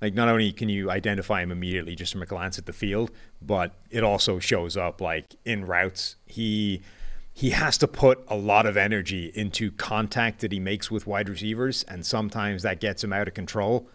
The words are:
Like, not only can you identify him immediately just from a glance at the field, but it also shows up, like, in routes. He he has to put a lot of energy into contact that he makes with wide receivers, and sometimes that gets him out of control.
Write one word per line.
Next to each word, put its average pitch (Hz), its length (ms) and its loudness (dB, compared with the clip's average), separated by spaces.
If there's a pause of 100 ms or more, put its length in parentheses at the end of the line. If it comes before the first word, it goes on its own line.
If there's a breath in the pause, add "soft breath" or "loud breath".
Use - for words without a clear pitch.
Like, 107 120 0
not 117 140 4
only 110 240 4
can 107 180 -4
you 98 220 0
identify 98 500 0
him 87 100 -2
immediately 87 440 -4
just 87 160 -6
from 95 100 -6
a 85 40 -8
glance 95 320 -6
at - 80 -10
the - 80 -10
field, 107 380 -2 (300 soft breath)
but 90 320 0 (180)
it 117 120 2
also 101 360 4
shows 85 360 0
up, 87 240 -2
like, 82 360 -4 (100)
in 107 200 -2
routes. 90 600 0
He 107 560 0 (520 soft breath)
he 131 160 0
has - 300 2
to 143 80 6
put - 400 6
a 110 80 -2
lot 104 300 6
of 104 120 2
energy 98 560 0
into 104 380 -2
contact 110 680 -2
that 104 100 -2
he 98 80 -2
makes 98 320 -2
with 110 160 -2
wide 101 220 0
receivers, 110 540 -2
and 90 220 -10
sometimes 104 580 -2
that 95 160 0
gets 101 240 -2
him 104 80 -4
out 98 160 0
of 87 60 -6
control. 107 600 -2